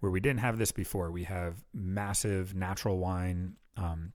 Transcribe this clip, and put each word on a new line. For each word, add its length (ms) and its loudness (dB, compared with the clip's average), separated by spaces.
where 100 4
we 80 4
didn't 220 4
have 180 2
this 120 4
before, 400 -2
we 120 -2
have 400 -4
massive 800 0
natural 460 0
wine, 560 0
um, 400 -4